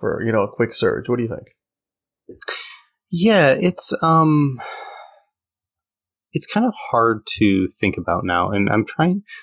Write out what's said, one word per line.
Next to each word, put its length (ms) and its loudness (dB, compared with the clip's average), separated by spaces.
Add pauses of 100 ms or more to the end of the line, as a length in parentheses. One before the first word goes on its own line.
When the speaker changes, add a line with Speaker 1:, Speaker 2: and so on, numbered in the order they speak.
Speaker 1:
for, 200 -4
you 120 -2
know, 100 2
a 100 -4
quick 220 -2
surge. 340 -2
What 100 0
do 40 -2
you 60 -4
think? 1120 -18 (680)
Speaker 2:
Yeah, 420 4
it's, 520 2
um, 560 4 (1700)
it's 160 -4
kind 180 0
of 80 -2 (160)
hard 300 2 (180)
to 300 2 (100)
think 180 0
about 280 -2
now, 260 0
and 180 0
I'm 160 2
trying, 380 -2 (200)